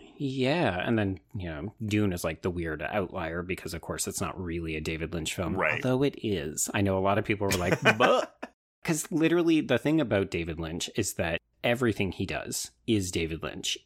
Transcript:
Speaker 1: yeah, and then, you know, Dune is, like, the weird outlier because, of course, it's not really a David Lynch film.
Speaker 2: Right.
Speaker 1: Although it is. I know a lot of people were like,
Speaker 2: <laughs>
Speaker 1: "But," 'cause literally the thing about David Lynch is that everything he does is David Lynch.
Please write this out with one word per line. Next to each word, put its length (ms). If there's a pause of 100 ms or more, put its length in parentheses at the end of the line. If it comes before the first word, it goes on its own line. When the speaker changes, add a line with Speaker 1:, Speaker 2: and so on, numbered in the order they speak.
(160)
Speaker 1:
yeah, 720
and 120
then, 220 (160)
you 140
know, 240 (100)
Dune 280
is, 120
like, 180
the 80
weird 320
outlier 600
because, 320
of 80
course, 260
it's 120
not 220
really 340
a 40
David 320
Lynch 220
film. 200
Speaker 2:
Right. 300
Speaker 1:
Although 180
it 200
is. 500
I 80
know 160
a 40
lot 180
of 80
people 200
were 120
like, 240
Speaker 2:
<laughs> 160
Speaker 1:
"But," 360 (480)
'cause 280
literally 500
the 180
thing 220
about 300
David 280
Lynch 380
is 180
that 260 (220)
everything 500
he 120
does 460 (160)
is 240
David 320
Lynch. 420